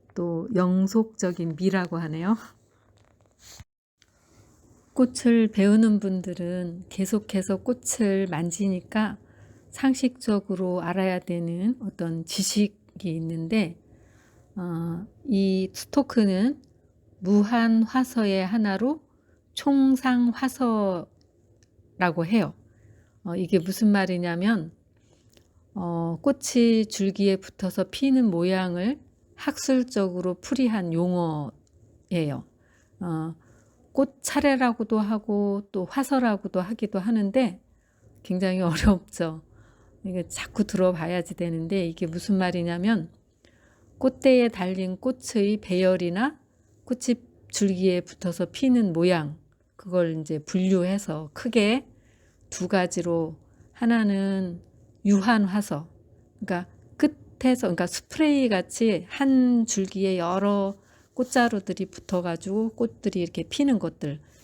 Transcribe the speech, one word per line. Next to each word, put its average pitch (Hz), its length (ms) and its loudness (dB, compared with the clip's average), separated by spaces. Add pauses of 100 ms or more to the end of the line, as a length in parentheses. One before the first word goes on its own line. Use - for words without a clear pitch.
(140)
또 170 400 -4
영속적인 185 1040 0
미라고 180 400 -2
하네요. 165 400 -2 (2500)
꽃을 233 560 4
배우는 214 520 4
분들은 180 880 -6
계속해서 196 720 -2
꽃을 202 680 -2
만지니까 180 840 -2 (540)
상식적으로 202 1120 -2
알아야 180 380 0
되는 175 600 -4
어떤 165 460 -6
지식이 - 880 -4
있는데, 165 640 -4 (760)
어, 170 500 -6 (180)
이 190 480 0
스토크는 220 880 0 (600)
무한 226 600 4
화서의 214 640 0
하나로 214 540 0 (540)
총상 262 800 4
화서라고 220 720 -2 (1200)
해요. 185 280 0 (720)
어, 175 120 -6
이게 185 220 2
무슨 190 320 0
말이냐면, 180 840 0 (1040)
어, 170 460 -4
꽃이 233 680 2
줄기에 196 500 0
붙어서 190 540 -4
피는 262 400 2
모양을 185 680 0 (360)
학술적으로 202 960 -2
풀이한 220 580 -2
용어예요. 165 1500 -4 (560)
어, 165 340 -6 (580)
꽃 269 300 0
차례라고도 247 760 0
하고 208 760 -2
또 185 120 -4
화서라고도 240 760 0
하기도 202 380 -4
하는데 208 640 0 (640)
굉장히 185 460 0
<laughs> 175 320 4
어렵죠. 160 420 -8 (640)
이게 180 240 -6
자꾸 - 360 -4
들어봐야지 180 720 -2
되는데, 170 520 -4
이게 170 200 -6
무슨 175 300 -2
말이냐면, 175 720 0 (880)
꽃대에 262 500 4
달린 185 480 -6
꽃의 214 640 -2
배열이나 185 760 0 (480)
꽃이 240 360 -2 (280)
줄기에 185 520 0
붙어서 175 460 -6
피는 240 460 2
모양, 165 460 0 (380)
그걸 175 440 -2
이제 156 200 -6
분류해서 185 920 -2
크게 233 520 0 (640)
두 - 160 -6
가지로, 170 720 0 (360)
하나는 196 880 0 (440)
유한 202 400 4
화서, 180 440 -4 (520)
그러니까 185 280 -6 (280)
끝에서, 254 640 0
그러니까 180 240 0
스프레이 285 600 0
같이 190 600 0
한 254 580 4
줄기에 190 520 0
여러 196 580 0 (380)
꽃자루들이 233 720 0
붙어가지고 190 840 -4
꽃들이 220 500 -4
이렇게 170 240 -4
피는 277 340 2
것들, 151 420 -8 (240)